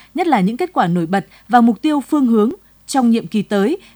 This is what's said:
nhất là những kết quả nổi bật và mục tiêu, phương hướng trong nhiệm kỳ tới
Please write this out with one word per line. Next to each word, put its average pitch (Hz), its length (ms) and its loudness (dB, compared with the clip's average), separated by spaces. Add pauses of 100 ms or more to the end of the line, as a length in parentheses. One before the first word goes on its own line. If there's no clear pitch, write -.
(140)
nhất 359 140 -4
là 254 140 2
những 220 160 -2
kết 359 160 -6
quả 196 140 0
nổi 170 180 -2
bật 185 220 -4 (220)
và 240 120 4
mục 233 200 2
tiêu, 294 280 -2
phương 285 180 0
hướng 226 240 2 (360)
trong 247 240 0
nhiệm 226 160 0
kỳ 208 140 -2
tới 208 360 -2 (180)